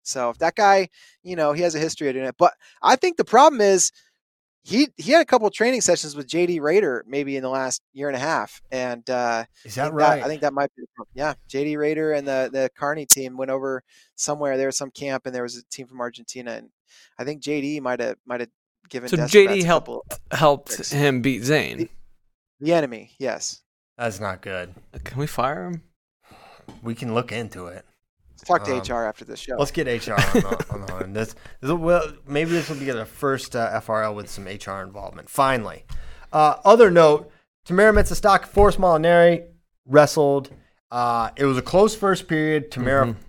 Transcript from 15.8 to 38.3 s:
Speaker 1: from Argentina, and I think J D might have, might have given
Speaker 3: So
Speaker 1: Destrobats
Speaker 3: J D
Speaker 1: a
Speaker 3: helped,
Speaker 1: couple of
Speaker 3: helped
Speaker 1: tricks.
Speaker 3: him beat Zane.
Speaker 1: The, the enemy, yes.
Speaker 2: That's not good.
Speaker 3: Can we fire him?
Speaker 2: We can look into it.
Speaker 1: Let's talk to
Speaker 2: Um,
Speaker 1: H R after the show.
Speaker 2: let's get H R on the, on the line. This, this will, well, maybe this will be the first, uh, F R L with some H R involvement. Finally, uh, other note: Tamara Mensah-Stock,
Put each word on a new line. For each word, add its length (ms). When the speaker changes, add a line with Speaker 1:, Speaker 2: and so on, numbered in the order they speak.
Speaker 1:
from 140
Argentina, 500
and 180
I 60
think 180
J 180
D 180
might 200
have, 260
might 140
have 100
given 200
Speaker 3:
So 80
Speaker 1:
Destrobats 120
Speaker 3:
J 180
D 140
Speaker 1:
a 40
Speaker 3:
helped, 200
Speaker 1:
couple 200
of 60
Speaker 3:
helped 360
Speaker 1:
tricks. 180
Speaker 3:
him 300
beat 220
Zane. 340
Speaker 1:
The, 120
the 140
enemy, 460
yes. 420
Speaker 2:
That's 200
not 220
good. 320
Speaker 3:
Can 160
we 80
fire 380
him? 180
Speaker 2:
We 140
can 180
look 180
into 360
it. 180
Speaker 1:
Let's 60
talk 220
to 80
Speaker 2:
Um, 80
Speaker 1:
H 80
R 180
after 160
the 140
show. 180
Speaker 2:
let's 160
get 160
H 220
R 100
on 140
the, 360
on 160
the 80
line. 200
This, 220
this 80
will, 80
well, 340
maybe 240
this 180
will 60
be 100
the 200
first, 500
uh, 160
F 180
R 140
L 100
with 160
some 160
H 220
R 160
involvement. 460
Finally, 560
uh, 220
other 260
note: 400
Tamara 300
Mensah-Stock, 520